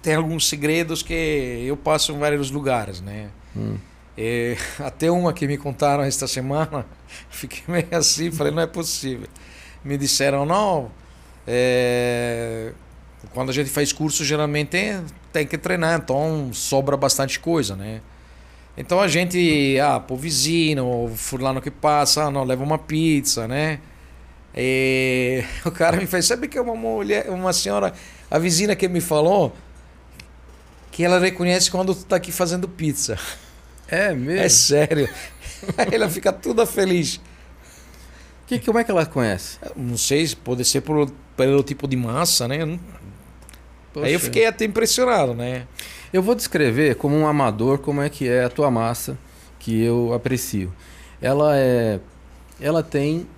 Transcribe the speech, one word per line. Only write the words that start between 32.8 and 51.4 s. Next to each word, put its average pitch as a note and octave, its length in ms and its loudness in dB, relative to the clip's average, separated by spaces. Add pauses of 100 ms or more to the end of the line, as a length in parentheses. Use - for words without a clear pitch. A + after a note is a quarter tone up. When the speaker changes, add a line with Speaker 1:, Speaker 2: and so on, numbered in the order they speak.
Speaker 2:
É F#3 260 0
mesmo? D3+ 300 -2
Speaker 1:
É F3+ 40 4
sério. D3 600 4 (340)
<laughs> - 340 -10
Aí - 180 2
ela G#3+ 140 2
fica F#3+ 240 0
toda A3+ 340 0
feliz. F#3+ 540 0 (1300)
Speaker 2:
Que, B3 120 -2
como G3+ 200 2
é A#3 60 4
que A3+ 60 -4
ela E3+ 140 4
conhece? A2+ 540 -2 (180)
Speaker 1:
Não A#2+ 220 -4
sei, D3+ 280 2 (160)
pode B2 220 -2
ser C3+ 180 2
por, D3 280 2 (260)
pelo C#3 260 4
tipo C#3 260 -4
de C3 80 0
massa, B2 520 0
né? D3+ 160 -2
Não E3 140 -6 (1120)
Speaker 2:
Poxa. D3 140 -4
Speaker 1:
Aí C#3 60 2
eu F3 80 2
fiquei F3 260 4
até A3 180 0
impressionado, A3 680 2
né? A#2+ 320 -6 (460)
Speaker 2:
Eu F#3 100 4
vou A3 120 4
descrever C#3+ 640 2
como D3 200 2
um D#3 100 4
amador C3+ 520 2
como C#3+ 240 -2
é D3 60 0
que C#3+ 200 -4
é B2 160 4
a B2 60 0
tua D3 200 2
massa, A#2+ 460 -2 (420)
que A2+ 240 0
eu A#2 320 2
aprecio. A#2 580 -2 (480)
Ela C#3+ 380 4